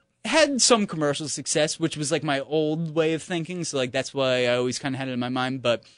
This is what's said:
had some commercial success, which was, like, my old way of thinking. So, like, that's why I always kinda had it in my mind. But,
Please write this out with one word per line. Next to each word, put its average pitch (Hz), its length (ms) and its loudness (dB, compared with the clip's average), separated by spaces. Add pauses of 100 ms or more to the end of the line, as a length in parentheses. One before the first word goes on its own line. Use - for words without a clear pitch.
(260)
had 277 360 4
some 214 260 6
commercial 151 400 -2
success, 151 520 -2
which 160 180 -2
was, 147 140 -4
like, 151 120 0
my 143 160 0
old 156 560 -2
way 160 180 2
of 156 80 -2
thinking. 170 420 -6
So, 143 140 -4
like, 127 140 0
that's 131 220 -4
why 131 320 2
I 123 100 4
always 123 240 0
kinda 131 180 -4
had 135 120 -6
it - 20 -6
in 123 80 -4
my 123 100 -2
mind. 127 320 -2
But, 117 220 0 (140)